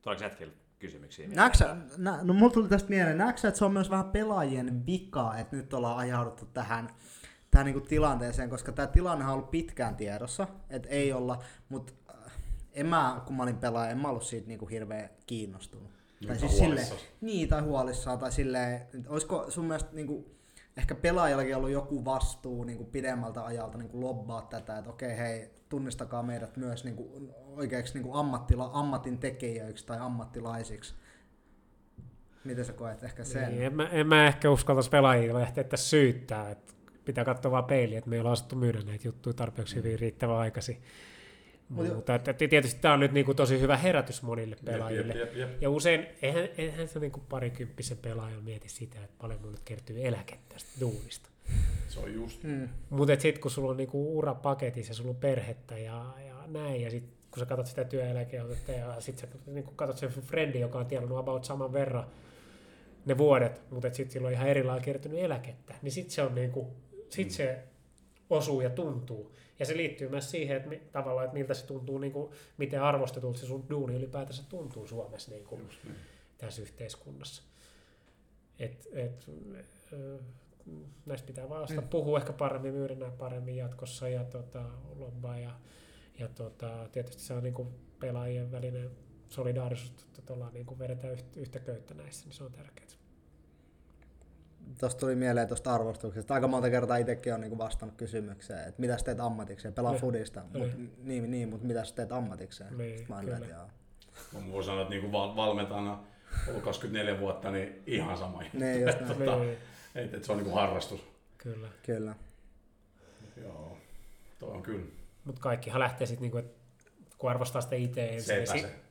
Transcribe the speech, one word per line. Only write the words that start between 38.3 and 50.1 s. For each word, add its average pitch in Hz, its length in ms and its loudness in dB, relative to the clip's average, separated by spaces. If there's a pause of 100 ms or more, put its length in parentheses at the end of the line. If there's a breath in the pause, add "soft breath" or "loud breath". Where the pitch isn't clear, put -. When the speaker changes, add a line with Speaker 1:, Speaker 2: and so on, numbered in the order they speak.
Speaker 4:
osattu 120 240 0
myydä 117 260 4
näitä 104 260 -4
juttuja 120 260 -2
tarpeeksi 117 420 -4
hyvin - 180 0
Speaker 3:
Mm. 87 60 -2
Speaker 4:
riittävän 117 360 2
aikaisin. 113 460 -2 (880 loud breath)
Speaker 2:
Mut 135 180 0
jo- - 80 0
Speaker 4:
Mutta 120 200 0
että 120 180 0
ti-, 151 140 2
tietysti 139 340 8
tää 156 120 10
on 139 60 10
nyt 139 120 8
niinku 135 220 6
tosi 131 260 6
hyvä 135 180 8
herätys 143 460 4
monille 113 320 -4
Speaker 3:
Jep, - 120 -14
jep, 117 80 0
Speaker 4:
pelaajille. 113 380 0
Speaker 3:
jep, 117 220 -4
jep. 127 260 -2
Speaker 4:
Ja 143 80 6
usein, 156 380 6 (140)
eihän, 165 360 2
eihän 160 300 -4
se 156 120 -6
niinku 143 200 -4
parikymppisen 123 760 -4
pelaajan 110 460 -6
mieti 107 260 -10
sitä, - 340 -12
että - 140 -18
paljon 107 220 -6
mulle 104 140 -10
nyt - 120 -12
kertyy 117 420 -4
eläkettä - 460 -4